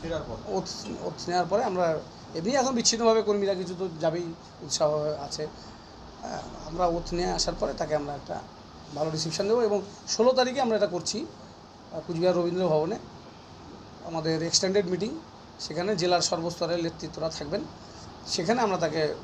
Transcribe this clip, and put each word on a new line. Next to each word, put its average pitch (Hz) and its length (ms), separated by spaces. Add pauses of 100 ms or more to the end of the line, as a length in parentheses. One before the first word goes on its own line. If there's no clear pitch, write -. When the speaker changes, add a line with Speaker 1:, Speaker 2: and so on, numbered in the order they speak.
Speaker 1:
ফেরার 165 260
পর? 113 80 (120)
Speaker 2:
ওথ, 190 160 (380)
ওথ 175 260
নেওয়ার 175 220
পরে 208 140
আমরা 180 340 (360)
এমনি 170 160
এখন 262 240
বিচ্ছিন্নভাবে 226 480
কর্মীরা 202 320
কিছু 180 240
তো 190 100 (120)
যাবেই, 170 320 (300)
উৎসাহ 151 320 (100)
আছে। 151 420 (760)
আহ, - 180 (260)
আমরা 170 200
ওথ 170 280
নিয়ে 175 140
আসার 170 320
পরে - 140
তাকে 151 220
আমরা 143 180
একটা - 260 (540)
ভালো 156 160
রিসেপশন 160 380
দেবো 233 120
এবং 208 220 (260)
ষোলো 247 240
তারিখে 254 280
আমরা 226 160
এটা 202 100
করছি, 196 400 (680)
আহ, 165 140
কুচবিহার 175 300
রবীন্দ্র 175 320
ভবনে 156 300 (1040)
আমাদের 160 380
এক্সটেন্ডেড 190 440
মিটিং, 190 320 (420)
সেখানে 180 360
জেলার 175 240
সর্বস্তরের 170 600
নেতৃত্বরা 160 460
থাকবেন, 156 320 (640)
সেখানে 220 360
আমরা 202 140
তাকে 156 480